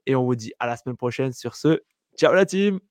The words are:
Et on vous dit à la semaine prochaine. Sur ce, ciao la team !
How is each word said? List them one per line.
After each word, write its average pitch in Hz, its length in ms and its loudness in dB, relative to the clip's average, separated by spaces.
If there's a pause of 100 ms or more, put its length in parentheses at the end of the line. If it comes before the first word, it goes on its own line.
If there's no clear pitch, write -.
Et 135 80 0
on 127 80 2
vous 123 120 0
dit 110 240 -12
à 123 60 -2
la 120 120 -4
semaine 123 200 -10
prochaine. 127 340 -4
Sur 120 240 -10
ce, 156 260 2 (360)
ciao 156 160 4
la 190 120 6
team ! 196 340 0 (120)